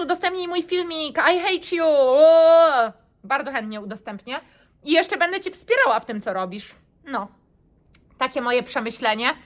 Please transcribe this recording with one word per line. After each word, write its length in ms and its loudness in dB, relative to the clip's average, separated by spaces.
udostępnij 460 -2
mój 140 -4
filmik, 560 -4
I 220 2
hate 360 -4
you”. 120 0
O! 1040 6
Bardzo 280 -4
chętnie 300 -8
udostępnię. 580 -12
I 80 -4
jeszcze 260 2
będę 220 -2
cię 120 -8
wspierała 480 0
w 60 -10
tym, 160 -8
co 120 -6
robisz. 420 -8
No. 240 -8
Takie 240 -4
moje 220 0
przemyślenie. 680 -4